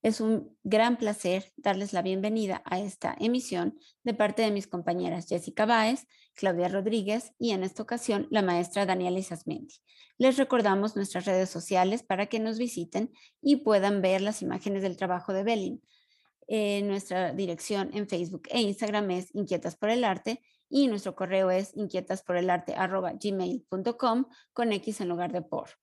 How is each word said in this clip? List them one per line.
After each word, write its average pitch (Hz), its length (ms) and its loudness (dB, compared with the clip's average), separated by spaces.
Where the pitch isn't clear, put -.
Es 220 180 0
un 220 420 0
gran 226 360 4
placer 202 580 -2
darles 196 360 -2
la 185 80 0
bienvenida 196 640 -2
a 180 140 -4
esta - 400 -6
emisión 226 580 0
de 233 100 0
parte 208 280 0
de 214 100 2
mis 196 160 -4
compañeras 175 580 -4
Jessica 185 400 -2
Báez, 226 400 2
Claudia 180 340 0
Rodríguez 208 720 -2
y 233 100 0
en 185 140 0
esta 190 180 -6
ocasión 220 480 -2
la 214 120 4
maestra 180 440 2
Daniela 185 320 0
Isasmendi. - 560 -8
Les 254 200 4
recordamos 214 580 4
nuestras 196 300 -4
redes 185 260 2
sociales 185 540 0
para 196 220 0
que 226 120 -2
nos 220 180 -2
visiten 220 540 -4
y 277 160 6
puedan 208 440 4
ver 190 200 4
las 202 220 -2
imágenes 190 400 -2
del 185 140 -2
trabajo 180 360 -2
de 190 100 0
Belin. 214 400 -2
Eh, 202 360 0
nuestra 196 500 -2
dirección 185 600 -2
en 208 140 -4
Facebook 175 440 -4
e 240 100 2
Instagram 208 500 0
es 180 240 -4
Inquietas 185 400 -2
por 208 160 0
el 247 140 2
Arte 220 360 -2
y 277 180 4
nuestro 202 300 -2
correo 190 340 2
es 190 240 0
inquietas 185 480 -4
por 180 140 -2
el 180 140 2
arte 175 260 0
arroba 185 360 0
gmail 190 560 -2
punto 208 280 -2
com 247 300 2
con 233 200 0
X 208 280 -4
en 180 80 -2
lugar 175 240 -2
de 180 100 -2
por. - 280 -6